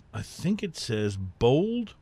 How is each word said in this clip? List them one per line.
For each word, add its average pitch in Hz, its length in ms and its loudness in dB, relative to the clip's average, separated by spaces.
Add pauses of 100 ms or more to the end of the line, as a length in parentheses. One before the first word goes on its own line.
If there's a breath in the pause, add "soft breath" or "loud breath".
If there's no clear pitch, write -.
(140)
I 107 80 -8
think 196 420 -4
it 175 140 -8
says 107 400 -2
bold, 151 840 2